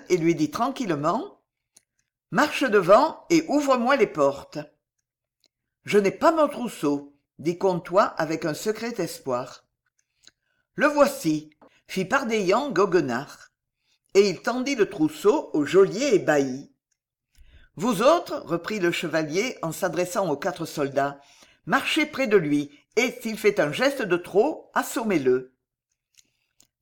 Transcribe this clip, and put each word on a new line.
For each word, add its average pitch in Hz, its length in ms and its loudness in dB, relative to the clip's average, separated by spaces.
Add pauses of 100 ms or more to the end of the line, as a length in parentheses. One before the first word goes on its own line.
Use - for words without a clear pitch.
et 180 80 4
lui 165 180 2
dit 147 160 -2
tranquillement : « 233 880 -4 (880)
Marche 294 320 0
devant 214 680 4
et 160 160 4
ouvre-moi 269 480 2
les 220 100 2
portes. » « 143 540 -2 (1300)
Je 196 120 2
n'ai 196 140 4
pas 294 200 2
mon 320 160 2
trousseau, » 156 680 -4 (240)
dit 147 180 -4
Comtois 185 460 0
avec 160 420 -4
un 151 80 -2
secret 220 480 -6
espoir. « 131 640 -8 (1120)
Le 240 100 2
voici, » 247 640 2 (380)
fit 185 180 -4
Pardaillan 233 640 0
goguenard. 165 800 0 (640)
Et 202 160 6
il 160 120 -6
tendit 247 340 -2
le 208 120 2
trousseau 190 680 0
au 147 120 0
geôlier 196 480 2
ébahi. « 139 580 0 (1080)
Vous 202 260 0
autres, » 311 420 2
reprit 170 340 -4
le 170 120 0
chevalier 160 720 -4
en 160 80 -4
s'adressant 180 580 -4
aux 139 80 -2
quatre 175 280 -6
soldats, « 139 540 -4 (460)
marchez 277 400 -2
près 269 220 -4
de 208 100 6
lui, 147 400 -2 (180)
et 247 260 0
s'il 214 180 -6
fait 202 200 2
un 165 120 2
geste 269 320 0
de 175 140 0
trop, 214 580 -2
assommez-le. » 151 800 0 (1300)